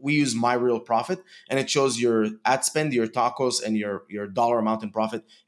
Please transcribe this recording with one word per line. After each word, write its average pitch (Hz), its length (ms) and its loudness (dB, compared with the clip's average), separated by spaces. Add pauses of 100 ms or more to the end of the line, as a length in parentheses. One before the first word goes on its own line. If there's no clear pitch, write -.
we 143 140 0
use 143 200 2
My 120 200 2
Real 120 260 2
Profit, 120 400 -2 (280)
and 135 120 0
it 131 100 -4
shows 135 300 0
your 113 280 2 (160)
ad 131 200 2
spend, 156 280 -2
your 117 140 2
tacos, 123 580 -2
and 110 120 -2
your, 104 320 -4
your 104 180 -8
dollar 120 320 0
amount 110 240 0
in 107 80 -8
profit 110 320 -4 (260)